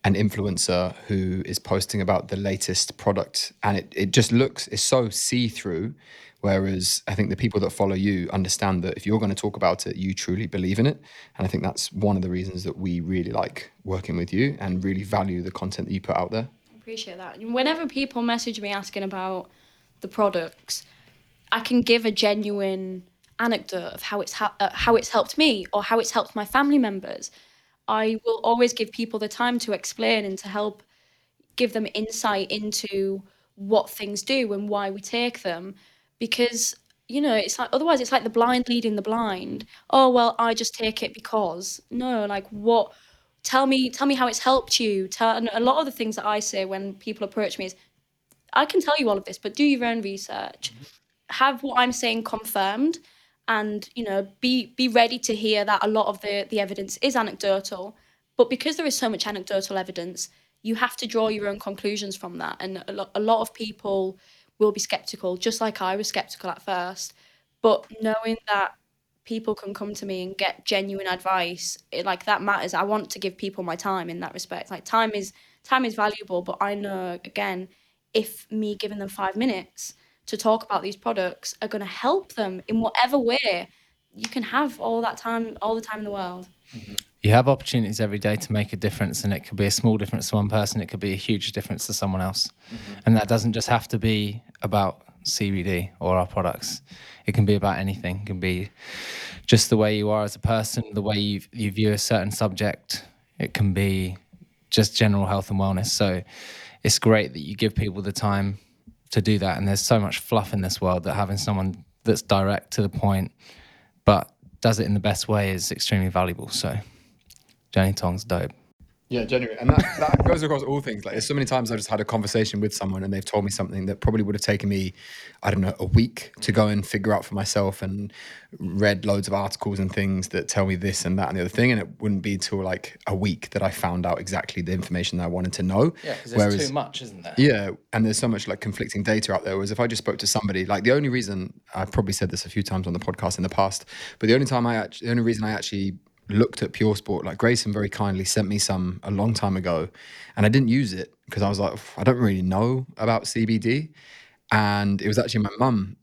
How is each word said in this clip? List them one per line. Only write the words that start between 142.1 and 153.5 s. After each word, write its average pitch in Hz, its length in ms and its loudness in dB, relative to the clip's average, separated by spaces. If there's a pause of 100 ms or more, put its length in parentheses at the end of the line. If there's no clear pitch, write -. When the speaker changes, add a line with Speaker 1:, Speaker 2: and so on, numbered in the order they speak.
Speaker 1:
said 92 180 0
this - 160 -6
a - 20 -12
few 98 140 -2
times 92 240 -2
on 87 60 -2
the 85 80 -2
podcast 90 380 -4
in 90 40 -2
the 92 60 -2
past, - 380 0 (340)
but 110 80 2
the 117 60 10
only 135 120 4
time 120 220 2
I 117 80 2
act-, - 240 -4
the 117 100 -4
only 120 140 4
reason 110 180 2
I 107 80 0
actually 98 480 -4 (300)
looked 107 340 4
at 92 80 -2
Pure 107 240 2
Sport, 98 320 -4
like, 80 120 -8
Grayson 117 340 2
very 104 160 -2
kindly 95 360 -2
sent 101 220 0
me 104 100 -2
some 92 460 -2
a 98 80 -8
long 104 240 2
time 98 220 0
ago, 87 320 0 (480)
and 104 100 4
I - 20 8
didn't 127 200 6
use 120 240 2
it 92 200 -8 (160)
'cause 101 140 -2
I 98 60 2
was 98 100 0
like, 101 180 0 (200)
"I 95 80 -4
don't 127 140 6
really 98 220 4
know 113 460 2 (120)
about 110 280 0
C 113 200 0
B 110 120 2